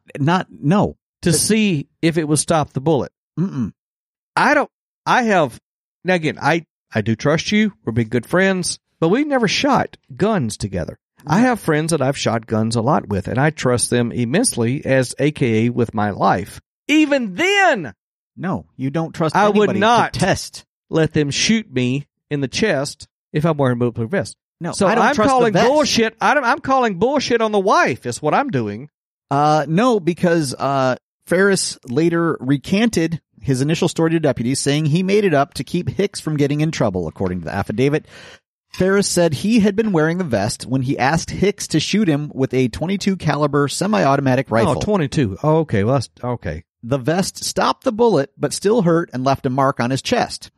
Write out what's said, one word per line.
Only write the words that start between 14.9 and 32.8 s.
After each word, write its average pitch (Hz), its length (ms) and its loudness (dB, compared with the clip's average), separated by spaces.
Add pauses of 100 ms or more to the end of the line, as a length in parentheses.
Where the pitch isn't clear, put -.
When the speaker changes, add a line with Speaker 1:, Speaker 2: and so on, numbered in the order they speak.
Speaker 2:
A 147 120 2
K 113 360 0
A 120 40 2
with 120 240 -2
my 104 160 -2
life. 120 500 -2 (280)
Even 277 460 2
then, 311 600 0 (420)
Speaker 1:
No, 156 300 -6 (100)
you 135 140 -4
don't 160 240 -4
trust 160 200 -2
Speaker 2:
I 202 140 4
would 208 80 2 (140)
Speaker 1:
anybody - 40 -2
to 208 60 -2
Speaker 2:
not 214 320 4
Speaker 1:
test. - 520 -2 (260)
Speaker 2:
let 156 240 0
them 147 160 0
shoot 220 420 0
me 127 340 -2 (240)
in 147 100 -4
the 135 80 -4
chest 151 580 -2 (260)
if 151 140 0
I'm 156 100 2
wearing 131 200 2
a - 20 -6
bulletproof 120 320 -2
vest. 160 260 -4 (240)
Speaker 1:
No, 165 120 -8
Speaker 2:
So 202 140 0
Speaker 1:
I 208 80 4
don't 226 100 4
Speaker 2:
I'm 247 100 2
Speaker 1:
trust 214 140 2
the - 40 4
Speaker 2:
calling 240 200 4
Speaker 1:
vest. 190 160 4
Speaker 2:
bullshit. 247 520 2
I 208 140 2
don't, 285 100 2
I'm 254 160 0
calling 247 380 0
bullshit 240 420 0
on 220 120 0
the 208 80 2
wife 190 460 2
is 120 160 -6
what 151 120 2
I'm 262 160 0
doing. 117 380 -4 (420)
Speaker 1:
Uh, 151 380 2
no, 214 320 2
because, 165 540 0
uh, 131 420 0 (300)
Ferris 190 520 0 (100)
later 165 520 0
recanted 165 800 0 (200)